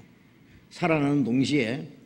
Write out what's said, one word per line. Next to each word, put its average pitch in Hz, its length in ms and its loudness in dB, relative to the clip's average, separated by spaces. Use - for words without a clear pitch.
살아나는 147 520 0
동시에, 127 640 0